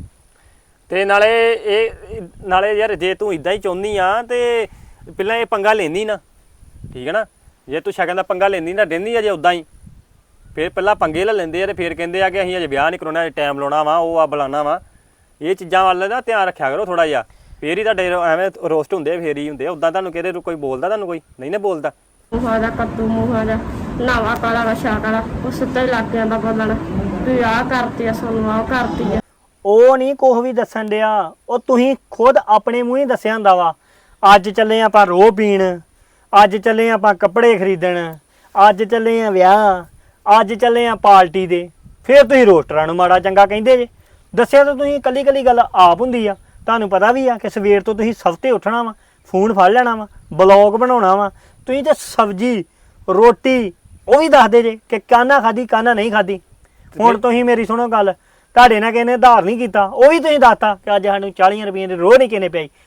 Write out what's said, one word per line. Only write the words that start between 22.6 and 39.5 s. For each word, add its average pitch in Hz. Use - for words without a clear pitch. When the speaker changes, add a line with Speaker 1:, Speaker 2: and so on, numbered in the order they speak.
Speaker 2:
ਕੱਦੂ, 226
ਮੂੰਹਾਂ 226
ਦਾ 220
ਨਾਵਾ 240
ਕਾਲਾ 233
ਵਾ, 226
ਸ਼ਾ 220
ਕਾਲਾ, 220
ਉਹ 254
ਸਿੱਧਾ 254
ਹੀ 254
ਲੱਗ 233
ਜਾਂਦਾ 226
ਬੋਲਣ 220
ਵੀ 254
ਆਹ 233
ਕਰਤੀ 240
ਆ 220
ਸਾਨੂੰ, 220
ਆਹ 220
ਕਰਤੀ 233
ਆ। -
Speaker 3:
ਉਹ 240
ਨਹੀਂ 269
ਕੁਛ 247
ਵੀ 254
ਦੱਸਣ 220
ਡਿਆ, 214
ਉਹ 240
ਤੁਸੀਂ 254
ਖੁਦ 240
ਆਪਣੇ 233
ਮੂੰਹ 240
ਹੀ 285
ਦੱਸਿਆ 220
ਹੁੰਦਾ 202
ਵਾ। 170
ਅੱਜ 202
ਚੱਲੇ 220
ਆਪਾਂ 214
ਰੋਹ 185
ਪੀਣ, 190
ਅੱਜ 208
ਚੱਲੇ 226
ਆਪਾਂ 208
ਕੱਪੜੇ 226
ਖਰੀਦਣ, 175
ਅੱਜ 202
ਚੱਲੇ 226
ਆ 214
ਵਿਆਹ, 190